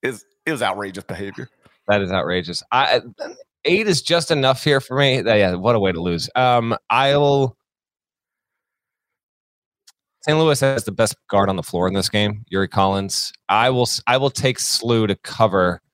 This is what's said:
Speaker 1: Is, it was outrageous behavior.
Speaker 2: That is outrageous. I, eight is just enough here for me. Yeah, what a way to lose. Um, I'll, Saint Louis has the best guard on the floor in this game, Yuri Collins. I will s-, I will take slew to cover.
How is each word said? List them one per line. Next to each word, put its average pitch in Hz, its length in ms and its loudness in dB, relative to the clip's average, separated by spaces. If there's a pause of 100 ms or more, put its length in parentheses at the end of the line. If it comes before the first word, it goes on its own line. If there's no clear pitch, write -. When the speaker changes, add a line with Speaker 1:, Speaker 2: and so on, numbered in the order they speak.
Speaker 1:
Is, 123 240 -6 (200)
it 156 60 -2
was 131 100 -4
outrageous 98 420 -4
behavior. 101 460 -10 (380)
Speaker 2:
That 104 140 2
is 92 100 -4
outrageous. 87 500 -4 (100)
I, 127 300 2 (640)
eight 202 220 0
is 165 140 0
just 170 300 0
enough 135 320 0
here 143 160 4
for 127 180 -6
me. 135 240 2
Yeah, 101 340 2
what 107 200 2
a 110 40 2
way 95 120 2
to 92 100 -4
lose. 85 340 -4
Um, 123 400 2 (140)
I'll, 139 680 2 (2750)
Saint 151 140 0
Louis 156 220 2
has 135 240 0
the 107 80 -8
best 107 240 0 (140)
guard 98 200 2
on 95 60 -2
the 87 80 -6
floor 90 240 -2
in 95 60 0
this 95 160 -2
game, 104 400 -2
Yuri 95 180 -2
Collins. 98 640 -2 (160)
I 113 220 4
will 123 140 2
s-, - 240 -4
I 123 100 2
will 135 120 0
take - 300 -2
slew 113 480 0
to 98 80 0
cover. 92 680 0 (120)